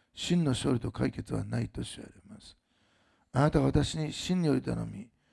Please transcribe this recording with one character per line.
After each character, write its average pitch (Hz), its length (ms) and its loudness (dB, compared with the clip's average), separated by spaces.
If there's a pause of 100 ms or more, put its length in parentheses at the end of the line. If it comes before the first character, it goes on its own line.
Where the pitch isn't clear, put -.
(120)
真 175 300 2
の 147 80 2
勝 131 240 2
利 117 60 0
と 113 100 -6
解 131 220 0
決 - 200 -8
は 110 120 -2
な 113 160 -4
い 113 80 -4
と - 160 -8
主 - 140 -12
は 110 80 -14
言 - 100 -20
わ - 140 -20
れ - 40 -20
ま - 60 -20
す。 - 160 -20 (760)
あ 131 80 4
な 151 100 6
た 151 80 4
が 135 60 4
私 139 280 2
に 151 180 -4
真 180 300 -2
に 160 60 2
よ 135 80 4
り 131 60 0
頼 113 220 -4
み、 104 240 -10 (240)